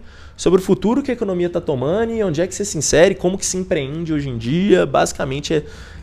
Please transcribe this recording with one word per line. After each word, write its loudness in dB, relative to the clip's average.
sobre 4
o -10
futuro 2
que -4
a 0
economia -2
tá -2
tomando -2
e 0
onde 0
é 2
que -10
você -4
se -6
insere, 6
como -2
que -6
se -4
empreende -4
hoje -2
em -6
dia, 4
basicamente -2
é 0